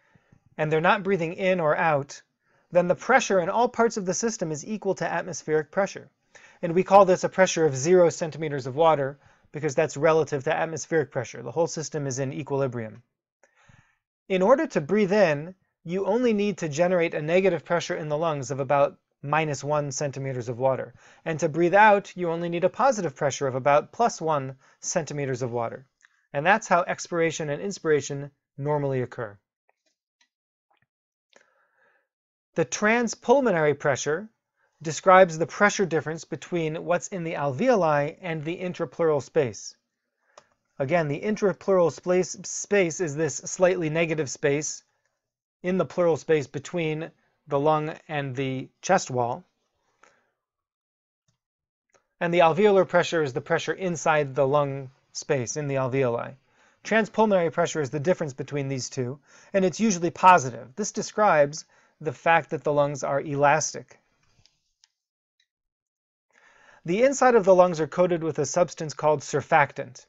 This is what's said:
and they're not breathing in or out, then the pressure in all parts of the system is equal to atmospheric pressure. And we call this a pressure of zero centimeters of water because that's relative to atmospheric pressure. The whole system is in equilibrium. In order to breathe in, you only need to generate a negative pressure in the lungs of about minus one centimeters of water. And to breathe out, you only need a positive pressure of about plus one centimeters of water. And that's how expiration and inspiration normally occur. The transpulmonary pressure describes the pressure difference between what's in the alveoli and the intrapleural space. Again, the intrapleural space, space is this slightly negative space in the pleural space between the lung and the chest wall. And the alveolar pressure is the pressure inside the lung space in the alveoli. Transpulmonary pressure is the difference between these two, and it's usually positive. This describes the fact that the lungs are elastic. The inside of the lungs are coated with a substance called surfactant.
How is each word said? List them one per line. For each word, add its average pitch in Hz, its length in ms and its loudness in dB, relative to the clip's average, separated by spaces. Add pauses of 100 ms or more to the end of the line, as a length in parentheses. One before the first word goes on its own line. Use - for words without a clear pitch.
(580)
and 156 120 -2
they're 156 120 0
not 190 220 2
breathing 170 300 -2
in 185 280 0
or 156 140 2
out, 156 460 -2 (500)
then 175 180 2
the 180 60 0
pressure 226 440 2
in 170 100 0
all 226 200 0
parts 233 260 0
of 202 100 -6
the 180 80 -2
system 196 380 -4
is 151 140 -8
equal 196 300 -4
to 165 140 -4
atmospheric 165 600 -4
pressure. 185 380 -4 (520)
And 170 140 -4
we 185 80 4
call 196 220 8
this 180 180 2
a 175 60 0
pressure 180 360 2
of 135 120 0
zero 170 320 6
centimeters 147 580 -6
of 127 80 -8
water 143 420 2 (360)
because 147 200 -4
that's 156 220 0
relative 151 480 2
to 156 120 -2
atmospheric 160 560 -4
pressure. 123 300 -8
The 123 100 -12
whole 160 160 -2
system 156 380 -8
is 131 140 -6
in 139 140 -6
equilibrium. 131 680 -6 (1300)
In 185 140 0
order 269 260 4
to 180 140 -4
breathe 185 320 0
in, 170 420 2 (300)
you 185 200 -4
only 226 280 2
need 202 240 -2
to 165 120 -6
generate 170 440 0
a 165 80 -6
negative 170 420 2
pressure 170 320 -2
in 165 140 -8
the 147 80 -2
lungs 147 340 -4
of 135 80 -6
about 143 400 2 (220)
minus 151 420 -2
one 147 280 -2
centimeters 135 560 -6
of 117 120 -6
water. 123 340 -2 (320)
And 160 140 -6
to 170 100 0
breathe 165 240 2
out, 202 420 4
you 175 140 -6
only 170 200 -4
need 170 140 -4
a 185 60 2
positive 208 460 0
pressure 139 320 -2
of 127 80 -4
about 143 360 2
plus 233 300 -2
one 143 340 -4 (240)
centimeters 143 640 -6
of 127 100 -6
water. 117 340 -6 (460)
And 143 140 -4
that's 208 220 2
how 180 160 4
expiration 165 680 -4
and 143 120 -6
inspiration 147 680 -2 (260)
normally 139 440 -2
occur. 113 360 -10 (3250)
The 165 100 0
transpulmonary 220 1120 2
pressure 151 520 -2 (520)
describes 170 560 4
the 165 80 -2
pressure 202 400 0
difference 156 380 -4
between 165 600 -6
what's 175 240 -2
in 180 140 -8
the 165 100 -6
alveoli 156 880 0
and 160 220 -6
the 165 140 -6
intrapleural 165 640 -2
space. - 540 -2 (1040)
Again, 151 320 0
the 147 100 -4
intrapleural 190 720 0
space, 180 520 -2
space - 580 -2
is 151 140 -4
this 151 200 -4
slightly 180 540 0
negative 156 400 -2
space 147 540 -4 (800)
in 180 160 -2
the 170 80 0
pleural 170 300 0
space 147 320 0
between 160 640 -6 (380)
the 143 100 0
lung 151 340 0 (140)
and 139 280 -6
the 131 340 -4 (120)
chest - 300 0
wall. 123 320 -4 (2750)
And 175 140 -2
the 175 60 4
alveolar 180 480 6
pressure 170 360 2
is 135 100 -4
the 139 80 -6
pressure 160 320 -2
inside 156 600 -2
the 139 120 2
lung 139 440 -2 (220)
space 131 440 -4
in 151 100 -6
the 139 80 -4
alveoli. 127 600 -2 (480)
Transpulmonary 208 680 2
pressure 160 300 -2
is 131 80 -4
the 151 100 -6
difference 151 340 -2
between 139 340 -8
these 135 220 -6
two, 131 300 -6 (320)
and 190 140 4
it's 175 140 0
usually 175 320 0
positive. 127 640 4
This 208 160 -6
describes 156 720 0 (340)
the 151 140 -6
fact 165 380 0
that 151 120 -6
the 156 80 -2
lungs 147 320 0
are 143 160 -2
elastic. 143 800 0 (2750)
The 190 180 0
inside 254 320 4
of 202 100 4
the 190 100 8
lungs 180 260 6
are 151 60 -2
coated 175 360 0
with 156 160 -4
a 147 60 0
substance 165 480 -2
called 151 280 2
surfactant. 143 880 0